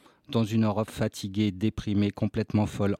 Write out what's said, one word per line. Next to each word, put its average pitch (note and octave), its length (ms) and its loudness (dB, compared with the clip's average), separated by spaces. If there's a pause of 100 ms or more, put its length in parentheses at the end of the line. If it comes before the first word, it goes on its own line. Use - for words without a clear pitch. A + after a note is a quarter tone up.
(300)
Dans A2+ 160 2
une A2 180 2
Europe G#2+ 260 0
fatiguée, G#2+ 600 -2
déprimée, G2+ 600 0
complètement G#2+ 560 0
folle, G2+ 320 0